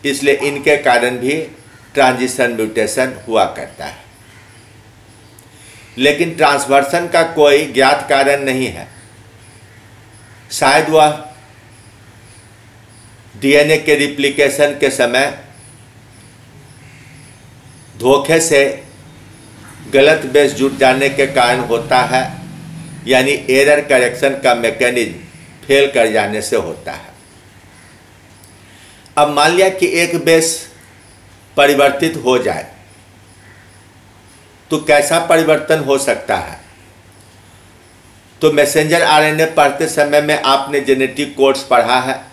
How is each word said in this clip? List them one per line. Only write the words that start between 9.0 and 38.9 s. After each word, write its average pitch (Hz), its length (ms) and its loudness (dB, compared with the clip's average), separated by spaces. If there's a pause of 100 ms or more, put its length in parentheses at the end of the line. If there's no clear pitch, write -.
शायद 147 380 0
वह 151 360 2 (2000)
डीएनए 143 440 2
के 151 180 0
रिप्लिकेशन 143 840 0
के 139 100 2
समय 127 360 0 (2750)
धोखे 139 420 2
से 147 220 2 (1300)
गलत 147 340 4
बेस 135 280 2
जुड़ 131 180 -2
जाने 135 380 2
के 135 160 0
कारण 123 340 0
होता 117 440 0
है, 127 200 -2 (840)
यानी 131 260 2 (180)
एरर 143 300 4
करेक्शन 131 640 0
का 123 100 4
मैकेनिज्म 117 1120 -6
फेल 139 260 2
कर 110 200 2
जाने 107 300 -2
से 117 140 -4
होता 85 360 -8
है। - 220 -18 (2000)
अब 147 120 2
मान 147 220 2
लिया 185 200 2
कि 185 160 -2 (120)
एक 170 260 -2
बेस 160 240 4 (1080)
परिवर्तित 143 680 2
हो 127 140 2
जाए, 90 280 -4 (2000)
तो 156 80 -4
कैसा 156 480 2
परिवर्तन 156 520 -2
हो 139 200 -2
सकता 139 380 -4
है? - 220 -12 (1800)
तो 156 120 4
मैसेंजर 151 500 2